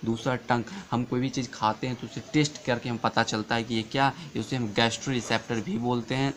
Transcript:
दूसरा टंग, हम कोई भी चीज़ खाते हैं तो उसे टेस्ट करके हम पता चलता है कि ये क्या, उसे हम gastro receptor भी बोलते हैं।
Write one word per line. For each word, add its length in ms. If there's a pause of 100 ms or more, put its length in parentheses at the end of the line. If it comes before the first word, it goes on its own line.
दूसरा 300
टंग, 280 (280)
हम 120
कोई 180
भी 80
चीज़ 200
खाते 380
हैं 80
तो 120
उसे 140 (120)
टेस्ट 320
करके 240
हम 80
पता 260
चलता 320
है 80
कि 120
ये 80
क्या, 300 (240)
उसे 180
हम 120
gastro 460
receptor 420
भी 220
बोलते 380
हैं। 220